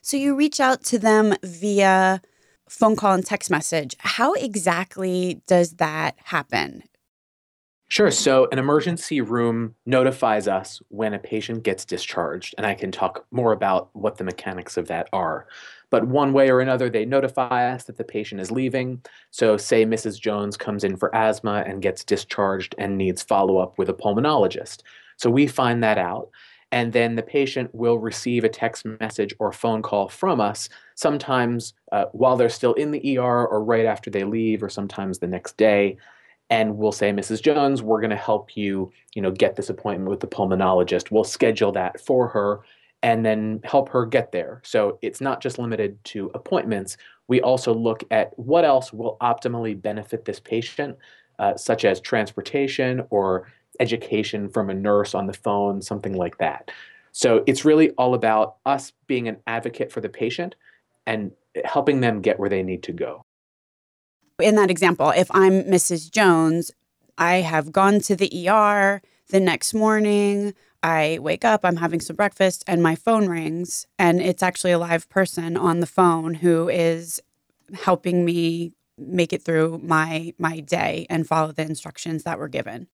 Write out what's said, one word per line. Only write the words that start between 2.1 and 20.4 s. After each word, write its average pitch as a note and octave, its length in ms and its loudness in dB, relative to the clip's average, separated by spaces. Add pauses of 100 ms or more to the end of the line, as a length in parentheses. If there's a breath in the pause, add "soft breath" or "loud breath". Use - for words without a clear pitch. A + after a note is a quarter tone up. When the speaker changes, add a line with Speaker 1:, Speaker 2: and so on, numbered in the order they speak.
Speaker 1:
phone A3 300 2
call G3+ 160 2
and F#3 120 0
text - 240 -6
message. D3+ 500 -2
How C4+ 340 0
exactly F#3 1120 -2
does F3 280 4
that D#3 400 -2 (100)
happen? F#2 580 -4 (1040)
Speaker 2:
Sure. F#3+ 220 4
So C3 400 4
an C3 80 -2
emergency D3+ 600 0
room A#2 520 0 (120)
notifies B2+ 600 2
us F#2+ 440 -4
when G#2 240 -4
a G2 60 -8
patient A2 440 -8
gets F#2+ 220 -2
discharged, E2+ 720 -6
and G#2 100 -4
I G2+ 60 -2
can F#2+ 180 -6
talk - 400 -6
more A#2 220 2
about F#2+ 400 0
what G#2 240 -4
the F#2+ 80 -6
mechanics F#2 500 -10
of F2 140 -4
that E2+ 240 -6
are. E2 340 -4 (420 loud breath)
But A#2+ 160 2
one C3+ 280 2
way C3+ 160 6
or B2+ 100 6
another, B2+ 300 0
they A2 160 0
notify B2+ 680 0
us - 140 -10
that - 100 -18
the A2+ 80 -8
patient G#2+ 380 -8
is F#2+ 100 -6
leaving. B2+ 500 -4 (300 loud breath)
So A2 240 4
say A2 300 2
Missus A2 340 -4
Jones G#2 380 -4